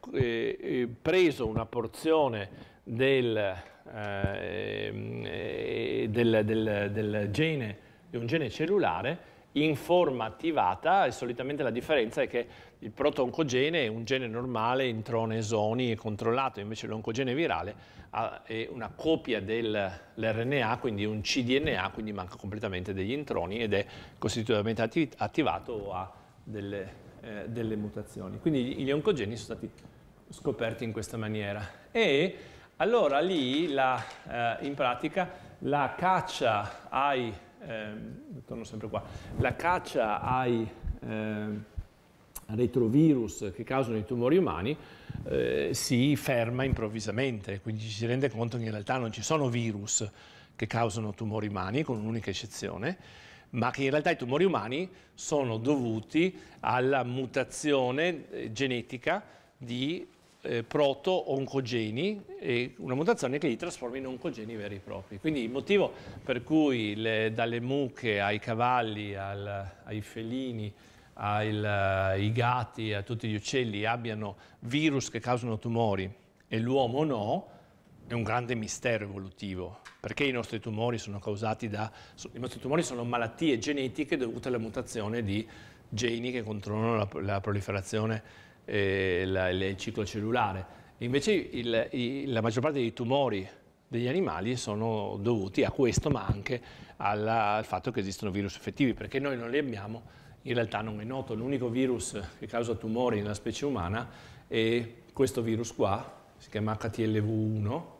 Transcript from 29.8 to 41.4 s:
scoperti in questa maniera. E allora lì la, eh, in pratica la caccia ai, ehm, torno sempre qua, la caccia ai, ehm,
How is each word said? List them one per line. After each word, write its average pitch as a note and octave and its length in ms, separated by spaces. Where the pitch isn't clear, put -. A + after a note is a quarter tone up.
scoperti A#2 540
in A2+ 80
questa G#2+ 240
maniera. G#2 500
E F3+ 440
allora E3 420
lì D#3 520
la, C3 320
eh, - 60
in C#3+ 80
pratica D3 580
la C#3 360
caccia C3+ 960
ai, C3 440
ehm, A#2 800
torno A#2 200
sempre G#2+ 240
qua, G#2 120
la B2 180
caccia C#3+ 640
ai, B2 500
ehm, G#2+ 640